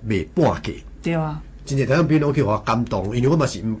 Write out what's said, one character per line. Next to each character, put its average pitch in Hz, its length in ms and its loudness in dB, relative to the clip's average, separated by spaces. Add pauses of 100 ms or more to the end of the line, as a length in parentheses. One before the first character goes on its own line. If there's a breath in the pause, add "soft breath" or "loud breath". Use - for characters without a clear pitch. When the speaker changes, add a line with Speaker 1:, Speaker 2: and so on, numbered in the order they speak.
Speaker 1:
卖 101 320 -2
半 113 280 2
价。 - 100 -6 (300)
Speaker 2:
对 170 120 -2
啊。 156 280 -4 (220)
Speaker 1:
真 135 140 -2
济 131 80 2
听 127 80 2
众 170 120 4
朋 151 100 4
友 151 40 4
拢 143 140 2
去 147 80 4
互 101 60 0
我 104 100 2
感 117 280 0
动， 104 280 -2
因 120 80 2
为 131 60 4
我 165 80 4
嘛 147 100 2
是， 101 140 -6 (200)